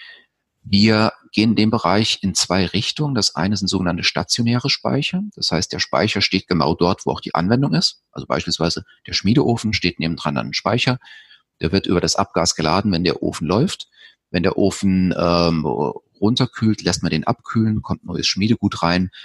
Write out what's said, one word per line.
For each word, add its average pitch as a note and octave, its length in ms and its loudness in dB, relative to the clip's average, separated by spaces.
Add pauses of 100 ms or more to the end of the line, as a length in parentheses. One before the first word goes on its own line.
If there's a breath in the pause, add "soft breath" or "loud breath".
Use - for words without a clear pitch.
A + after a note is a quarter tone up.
(640 loud breath)
Wir G#2+ 500 4 (180)
gehen A2 200 4
in G2 40 2
dem G#2+ 140 4
Bereich G#2+ 540 2
in F#3+ 100 -2
zwei F2+ 320 0
Richtungen. C#3 480 -2
Das G#2+ 220 -2
eine F#2+ 200 0
sind F#2+ 120 -2
sogenannte F2 360 -2
stationäre A#2+ 680 -2
Speicher. C#3 500 -2 (140)
Das - 160 -4
heißt, - 200 -2
der - 60 -6
Speicher G2 440 0
steht - 260 -2
genau D#2+ 260 0
dort, F2+ 320 0
wo B1+ 60 0
auch C2+ 100 -8
die - 140 -6
Anwendung A#2+ 400 0
ist. - 260 -2 (100)
Also C2+ 140 -14
beispielsweise E2+ 580 -2 (220 soft breath)
der - 80 -8
Schmiedeofen A#2 600 0
steht F2 260 -2
nebendran D#2+ 380 -4
an A#1 80 -2
einem C2+ 80 -8
Speicher. B2 440 0 (640 loud breath)
Der E2+ 100 0
wird F#2+ 140 0
über E2+ 160 2
das - 140 0
Abgas F#2 400 0
geladen, F#2 360 0
wenn F2 120 0
der - 180 0
Ofen - 240 -4
läuft. A2 440 0 (420 soft breath)
Wenn F2 100 0
der F#2 160 0
Ofen, F#2 580 2
ähm, E2+ 500 2 (540)
runterkühlt, A2 640 0
lässt F2 220 0
man E2 80 0
den D#2 140 0
abkühlen, A2 560 0
kommt - 240 -8
neues - 200 -4
Schmiedegut G2+ 560 0
rein F2+ 300 0 (140 loud breath)